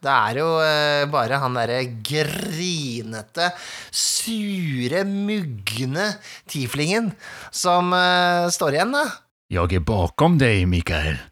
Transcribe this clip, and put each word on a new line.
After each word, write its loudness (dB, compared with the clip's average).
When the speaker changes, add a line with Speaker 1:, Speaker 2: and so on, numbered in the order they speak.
Speaker 1:
Det 0
er 4
jo, 0
eh, 2
bare 2
han 0
derre 0
grinete, -4
sure, -2
mugne -4
tieflingen -2
som, 2
eh, 4
står 0
igjen, 0
da. 2
Speaker 2:
Jeg 2
er -2
bakom 4
deg, 4
Mikael. 0